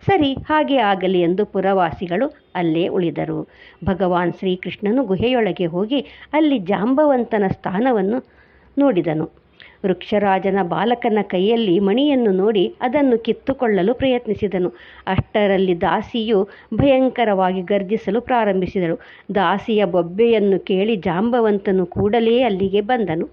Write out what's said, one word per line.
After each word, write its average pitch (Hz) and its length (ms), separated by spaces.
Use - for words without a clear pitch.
"ಸರಿ, 302 280
ಹಾಗೆ 285 420
ಆಗಲಿ" 190 440
ಎಂದು 180 240
ಪುರವಾಸಿಗಳು 190 880
ಅಲ್ಲೇ 170 340
ಉಳಿದರು. 160 600
ಭಗವಾನ್ 180 540
ಶ್ರೀಕೃಷ್ಣನು 202 680
ಗುಹೆಯೊಳಗೆ 190 600
ಹೋಗಿ 214 400
ಅಲ್ಲಿ 294 260
ಜಾಂಬವಂತನ 220 880
ಸ್ಥಾನವನ್ನು 208 760
ನೋಡಿದನು. 170 680
ವೃಕ್ಷರಾಜನ 196 760
ಬಾಲಕನ 214 600
ಕೈಯಲ್ಲಿ 196 560
ಮಣಿಯನ್ನು 240 540
ನೋಡಿ 190 480
ಅದನ್ನು 254 380
ಕಿತ್ತುಕೊಳ್ಳಲು 226 760
ಪ್ರಯತ್ನಿಸಿದನು. 214 760
ಅಷ್ಟರಲ್ಲಿ 190 720
ದಾಸಿಯು 190 680
ಭಯಂಕರವಾಗಿ 220 880
ಗರ್ಜಿಸಲು 202 580
ಪ್ರಾರಂಭಿಸಿದಳು. 190 800
ದಾಸಿಯ 202 500
ಬೊಬ್ಬೆಯನ್ನು 190 720
ಕೇಳಿ 202 380
ಜಾಂಬವಂತನು 202 880
ಕೂಡಲೇ 226 560
ಅಲ್ಲಿಗೆ 196 380
ಬಂದನು. 214 520